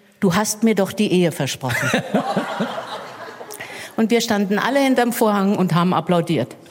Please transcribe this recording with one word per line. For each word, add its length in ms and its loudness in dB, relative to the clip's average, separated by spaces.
„Du 140 2
hast 300 0
mir 100 4
doch 180 0
die 200 0
Ehe 200 4
versprochen.“ 640 -4
<laughs> 60 2
Und 160 2
wir 80 4
standen 400 0
alle 180 0
hinterm 340 2
Vorhang 440 2
und 180 2
haben 180 4
applaudiert. 640 0